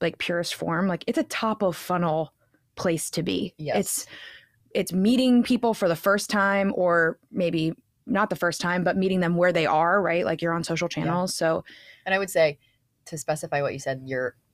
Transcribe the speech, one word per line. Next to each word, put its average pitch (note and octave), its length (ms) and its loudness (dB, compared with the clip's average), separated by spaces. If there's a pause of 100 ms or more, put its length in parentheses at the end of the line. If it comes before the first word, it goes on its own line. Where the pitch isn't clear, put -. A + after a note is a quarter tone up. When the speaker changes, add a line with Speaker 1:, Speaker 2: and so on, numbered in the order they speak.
Speaker 1:
like, E3 180 -2
purest F3 360 -4
form, E3+ 320 -2
like, F3 220 -2
it's B3 100 -2
a D#4 60 0
top - 380 -4
of F3+ 140 2
funnel E3 560 -2 (440)
place E3 340 -2
to - 120 -4
be. F#3 360 -4
Speaker 2:
Yes. C#3+ 180 -4
Speaker 1:
It's, - 300 -4 (680)
it's F#3 180 -2
meeting A#3+ 500 4
people A#3+ 320 2
for G3 140 0
the E3 80 2
first G3+ 340 0
time, G3 460 2
or E3+ 420 2 (140)
maybe E3 400 0 (340)
not G3+ 240 0
the F3 60 -4
first F3 240 -2
time, F3+ 240 -2
but F3 120 0
meeting F#3 240 2
them F3 160 2
where F3 160 4
they E3 140 2
are, E3+ 340 4
right? F3 240 0
Like, E3 160 -2
you're E3+ 140 -2
on E3 100 -2
social E3+ 320 -2
Speaker 2:
Yeah. D3+ 60 -2
Speaker 1:
channels. F3+ 320 -2
So E3 300 0 (420)
Speaker 2:
And F#3+ 80 0
I F#3+ 40 2
would G3 120 -4
say D#3 280 2 (480)
to D#3+ 120 -10
specify D#3 420 -4
what C3+ 120 0
you C3 80 -8
said, C3 240 -6
your B2+ 320 -4 (180)